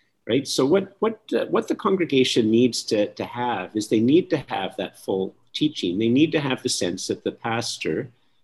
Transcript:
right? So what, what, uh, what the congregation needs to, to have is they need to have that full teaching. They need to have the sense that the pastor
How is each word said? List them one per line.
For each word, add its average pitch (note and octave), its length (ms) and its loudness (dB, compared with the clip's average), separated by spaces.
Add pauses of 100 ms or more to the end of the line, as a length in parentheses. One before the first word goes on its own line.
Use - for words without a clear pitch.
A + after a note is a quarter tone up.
(260)
right? B2+ 220 0
So - 160 0
what, F#3+ 360 0
what, A3 200 -2 (140)
uh, - 120 0
what G3+ 220 -2
the D#4 60 -2
congregation C3+ 760 2
needs A#2 340 4
to, G#2 280 0
to G#2 120 -10
have G#2+ 520 -6
is G#2+ 120 -4
they A2+ 120 2
need D3 300 4
to D3+ 80 0 (100)
have G2 280 -6
that F#2 220 -6
full F#2+ 360 -2 (180)
teaching. G2 460 -2
They A2+ 100 2
need D3 240 4
to D#3 80 2
have B2+ 220 -2
the B2 80 -2
sense F2+ 380 -4
that - 160 -4
the G2 80 -4
pastor A#2 760 -6 (340)